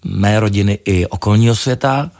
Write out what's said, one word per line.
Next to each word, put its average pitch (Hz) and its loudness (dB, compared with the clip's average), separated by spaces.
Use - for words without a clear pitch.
mé 98 0
rodiny 101 0
i 90 0
okolního 110 2
světa. 135 -2